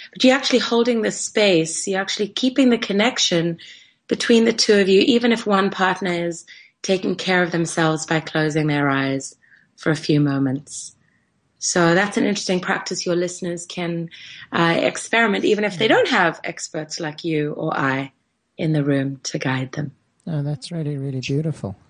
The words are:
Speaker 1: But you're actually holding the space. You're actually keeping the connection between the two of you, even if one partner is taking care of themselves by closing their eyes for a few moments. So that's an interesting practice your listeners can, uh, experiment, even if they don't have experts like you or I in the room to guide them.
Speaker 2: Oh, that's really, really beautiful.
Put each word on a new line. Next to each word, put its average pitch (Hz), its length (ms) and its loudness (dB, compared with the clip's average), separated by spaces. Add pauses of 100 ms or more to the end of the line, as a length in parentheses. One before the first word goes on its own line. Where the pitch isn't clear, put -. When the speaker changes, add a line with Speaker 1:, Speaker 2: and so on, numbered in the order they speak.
(120)
Speaker 1:
But - 120 -8
you're 254 120 6
actually 262 220 2
holding 233 440 2
the 208 80 0
space. 185 800 0
You're 190 140 -2
actually 202 260 -4
keeping 254 400 2
the 233 100 4
connection 196 800 0 (500)
between 226 360 4
the 226 80 4
two 220 260 2
of 190 120 4
you, 190 100 6
even 233 320 4
if 226 140 -2
one 196 240 2
partner 185 420 -2
is 170 320 -4 (380)
taking 190 320 -2
care 185 280 0
of 170 100 -2
themselves 160 540 0
by 160 140 0
closing 156 460 0
their 143 240 2
eyes 135 460 -2 (400)
for - 140 -2
a 151 60 0
few 151 240 2
moments. 139 720 -2 (680)
So 170 340 2
that's 202 220 2
an 233 80 2
interesting 196 360 -2
practice 190 460 -6
your 175 80 0
listeners 175 520 -4
can, 170 440 -6 (400)
uh, 170 300 2
experiment, 220 640 0
even 208 180 2
if 196 160 -4
they 220 80 2
don't 381 220 4
have 185 340 2
experts - 560 -8
like 156 260 -8
you 151 280 -2
or 156 240 -4
I 135 360 -2 (460)
in 156 140 0
the 151 100 2
room 139 420 -2
to - 140 -6
guide 131 340 -4
them. 147 200 -8 (340)
Speaker 2:
Oh, 156 160 -4
that's 147 300 -8
really, 147 240 -6
really 135 240 -6
beautiful. 139 560 -4 (140)